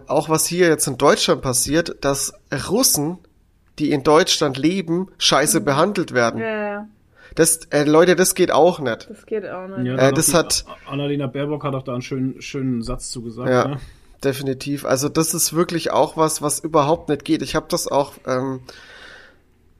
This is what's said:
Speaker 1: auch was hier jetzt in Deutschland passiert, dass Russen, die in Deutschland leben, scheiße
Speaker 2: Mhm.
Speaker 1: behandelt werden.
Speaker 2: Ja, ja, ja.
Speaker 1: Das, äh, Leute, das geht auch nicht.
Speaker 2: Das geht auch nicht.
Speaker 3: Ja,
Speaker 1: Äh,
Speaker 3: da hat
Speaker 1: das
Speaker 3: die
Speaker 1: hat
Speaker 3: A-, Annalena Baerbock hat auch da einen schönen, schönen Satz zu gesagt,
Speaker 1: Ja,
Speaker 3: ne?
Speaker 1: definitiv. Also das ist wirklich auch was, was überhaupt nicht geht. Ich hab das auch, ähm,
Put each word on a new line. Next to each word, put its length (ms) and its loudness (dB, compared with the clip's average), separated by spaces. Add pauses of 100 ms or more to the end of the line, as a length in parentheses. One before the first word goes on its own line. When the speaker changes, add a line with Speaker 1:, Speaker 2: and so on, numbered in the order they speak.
Speaker 1:
auch 220 0
was 180 2
hier 200 4
jetzt 200 2
in 100 -4
Deutschland 440 4
passiert, 600 -2
dass 300 -2 (360)
Russen, 480 0 (600)
die 120 0
in 120 0
Deutschland 540 4
leben, 500 -2 (100)
scheiße 440 2
Speaker 2:
Mhm. 40 -4
Speaker 1:
behandelt 480 0
werden. 260 2
Speaker 2:
Ja, 100 -4
ja, 180 -4
ja. 200 -8 (480)
Speaker 1:
Das, 240 2 (120)
äh, 120 2
Leute, 320 6
das 200 2
geht 160 2
auch 280 4
nicht. 300 -6
Speaker 2:
Das 160 -18
geht 220 -6
auch 200 -12
nicht. 200 -6
Speaker 3:
Ja, 60 -4
Speaker 1:
Äh, 40 -4
Speaker 3:
da 100 4
hat 100 2
Speaker 1:
das 100 2
Speaker 3:
die 60 0
Speaker 1:
hat 320 0 (220)
Speaker 3:
A-, 40 -10
Annalena 360 -2
Baerbock 360 -6
hat 120 -4
auch 80 -6
da 100 -8
einen 80 -4
schönen, 400 -4
schönen 400 -4
Satz 300 -8
zu 100 -10
gesagt, 280 -6
Speaker 1:
Ja, 180 4
Speaker 3:
ne? 100 -6 (460)
Speaker 1:
definitiv. 600 -4
Also 240 0
das 280 0
ist 180 -2
wirklich 380 -2
auch 260 2
was, 240 0
was 180 -2
überhaupt 480 0
nicht 160 -2
geht. 200 0
Ich 120 -4
hab 140 -2
das 180 -2
auch, 260 0 (120)
ähm, 360 -4 (1200)